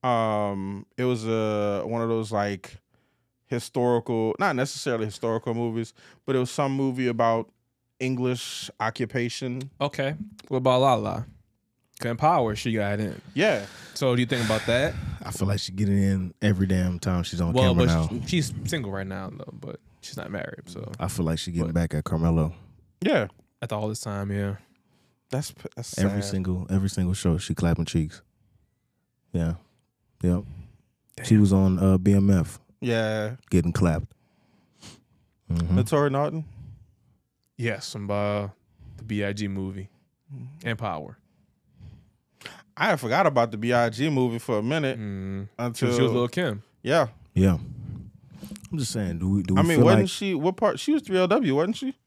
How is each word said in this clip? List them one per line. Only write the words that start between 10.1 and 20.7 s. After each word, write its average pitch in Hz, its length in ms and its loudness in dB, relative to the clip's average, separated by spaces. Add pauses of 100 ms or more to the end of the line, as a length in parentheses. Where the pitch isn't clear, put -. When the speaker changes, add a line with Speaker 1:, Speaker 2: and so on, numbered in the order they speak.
Speaker 2:
What 131 100 -2
about 127 240 4
Lala? 113 440 2 (760)
'Cause 123 120 -4
in 117 60 -4
Power, 139 380 4
she 117 180 -2
got 104 260 0
in. 104 220 -6 (120)
Speaker 1:
Yeah. 139 320 2 (280)
Speaker 2:
So 131 220 2
do 123 60 4
you 123 40 4
think 120 200 0
about 110 220 2
that? 131 260 2 (300)
Speaker 3:
I 110 80 -8
feel 95 160 -2
like 98 120 0
she - 120 -8
get 98 180 0
it 98 80 4
in 98 440 2
every 98 240 2
damn 90 320 2
time 90 260 0
she's 85 180 -4
on 85 120 0
Speaker 2:
Well, 90 220 6
Speaker 3:
camera 85 120 6
Speaker 2:
but 80 240 2
Speaker 3:
now. - 140 -4
Speaker 2:
sh-, - 40 -8
she's 165 240 0 (120)
single 123 260 -4
right 98 140 -6
now, 95 300 -8
though, - 180 -14
but - 260 -14 (220)
she's - 160 -14
not - 140 -10
married, - 360 -8
so. - 320 -12